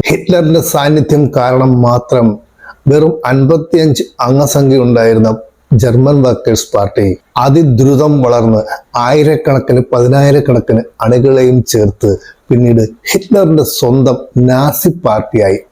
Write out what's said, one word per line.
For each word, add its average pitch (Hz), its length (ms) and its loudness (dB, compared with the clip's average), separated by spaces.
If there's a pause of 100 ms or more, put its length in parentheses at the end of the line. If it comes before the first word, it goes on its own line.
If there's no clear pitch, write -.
ഹിറ്റ്ലറിന്റെ 165 540 0
സാന്നിധ്യം 147 760 0
കാരണം 127 460 0
മാത്രം 120 560 0 (500)
വെറും 156 380 0
അൻപത്തിയഞ്ച് 156 760 0 (180)
അംഗസംഖ്യ 135 580 0
ഉണ്ടായിരുന്ന 113 600 2 (340)
ജർമ്മൻ 131 500 2
വർക്കേഴ്സ് 113 540 -2
പാർട്ടി 101 420 -2 (180)
അതിദ്രുതം 139 840 2
വളർന്ന് 113 380 0 (360)
ആയിരക്കണക്കിന് 135 840 0 (120)
പതിനായിരക്കണക്കിന് 135 880 0 (180)
അണികളെയും 127 640 2
ചേർത്ത് 104 560 -2 (320)
പിന്നീട് 120 300 2
ഹിറ്റ്ലറിന്റെ 160 840 0
സ്വന്തം 131 540 0 (200)
നാസി 127 520 0
പാർട്ടിയായി 107 680 -2 (140)